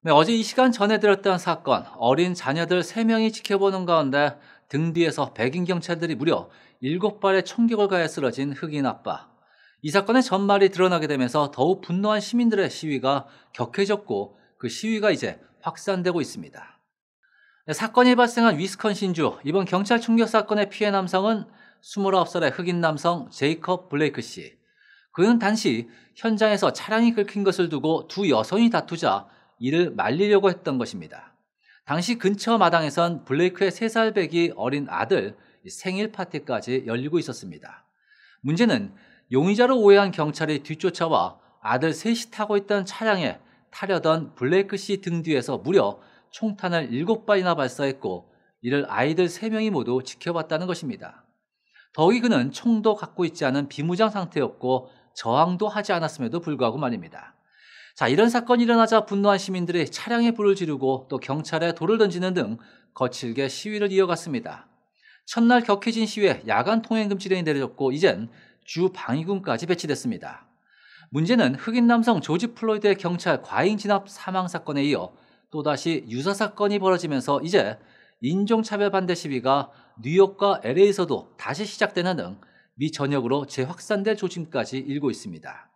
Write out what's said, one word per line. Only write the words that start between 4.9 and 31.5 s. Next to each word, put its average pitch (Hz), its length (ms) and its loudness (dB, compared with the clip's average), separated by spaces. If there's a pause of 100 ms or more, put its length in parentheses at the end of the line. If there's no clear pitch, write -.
뒤에서 160 400 0
백인 135 320 -2
경찰들이 170 500 -4
무려 120 360 -2 (300)
일곱 185 400 -4
발의 190 260 2
총격을 226 420 0
가해 175 180 0
쓰러진 139 460 -4
흑인 151 320 -6
아빠. 101 460 -6 (500)
이 151 100 -8
사건의 202 320 4
전말이 196 460 4
드러나게 180 380 2
되면서 143 440 0
더욱 170 300 0
분노한 202 400 -2
시민들의 214 480 0
시위가 135 580 -2 (280)
격해졌고 123 840 -4 (200)
그 123 100 -8
시위가 214 420 -2
이제 120 300 -4 (220)
확산되고 175 580 -2
있습니다. - 600 -12 (840)
네, 156 60 -6
사건이 247 420 4
발생한 233 440 4
위스콘신주, 185 880 -2
이번 170 200 0
경찰 202 380 2
총격 226 260 4
사건의 208 400 2
피해 208 220 -2
남성은 196 560 0 (340)
스물아홉 190 480 0
살의 160 220 0
흑인 175 320 -2
남성 156 480 -2
제이컵 160 580 -4
블레이크 143 320 -2
씨. - 320 -16 (600)
그는 226 260 4
당시 196 500 0 (260)
현장에서 208 600 2
차량이 233 400 2
긁힌 208 280 -2
것을 190 280 2
두고 156 380 -2
두 196 200 -2
여성이 156 400 4
다투자 156 640 -2 (280)
이를 151 320 0
말리려고 190 580 2
했던 156 280 -4
것입니다. 98 560 -10 (520)